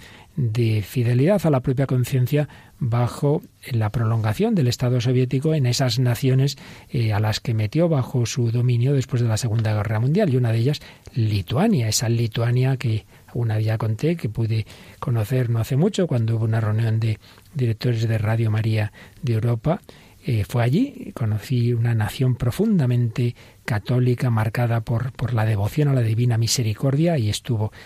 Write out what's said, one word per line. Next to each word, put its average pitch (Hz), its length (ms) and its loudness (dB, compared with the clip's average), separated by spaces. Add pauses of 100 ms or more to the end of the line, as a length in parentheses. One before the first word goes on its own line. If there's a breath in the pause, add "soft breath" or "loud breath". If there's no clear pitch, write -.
(360 loud breath)
de 113 460 0
fidelidad 127 640 2
a 160 40 2
la 135 120 2
propia 135 260 0
conciencia 131 640 0 (280 loud breath)
bajo 127 640 0 (280)
la 110 220 0
prolongación 113 640 0
del 123 120 2
Estado 123 320 0
soviético 131 540 0
en 139 140 2
esas 123 320 0
naciones, 131 580 2 (320 loud breath)
eh, 113 240 0
a 101 80 2
las 107 180 0
que 120 140 -4
metió 113 340 2
bajo 131 380 0
su 117 260 0
dominio 123 400 2
después 131 300 0
de 120 80 2
la 107 80 0
Segunda 110 360 0
Guerra 104 280 0
Mundial, 156 320 2
y - 20 4
una 120 160 2
de 117 60 0
ellas 131 240 0 (320 loud breath)
Lituania, 117 720 0
esa 113 220 -2
Lituania 120 640 0
que 110 300 -2 (280 loud breath)
una 110 240 -2
día 110 200 0
conté 117 400 -2
que 123 120 -6
pude 110 360 -2 (340 loud breath)
conocer 120 500 -2
no 117 100 0
hace 131 180 -2
mucho, 190 300 0
cuando 117 280 0
hubo 110 100 0
una 110 160 0
reunión 110 380 0
de 110 200 -2 (340 loud breath)
directores 117 540 0
de 110 100 0
Radio 110 340 0
María 110 400 0 (300 loud breath)
de 120 120 -2
Europa. 120 480 0 (460 loud breath)
Eh, 110 160 0
fue 120 200 -2
allí, 190 500 0
conocí 117 600 0
una 117 200 0
nación 117 420 0
profundamente 123 1000 0 (280 loud breath)
católica, 123 680 0
marcada 113 500 0
por, 117 300 -2
por 123 220 -6
la 110 120 0
devoción 110 420 0
a 139 60 2
la 127 80 2
Divina 113 360 2
Misericordia, 131 800 0
y 107 120 0
estuvo 107 420 -2 (140)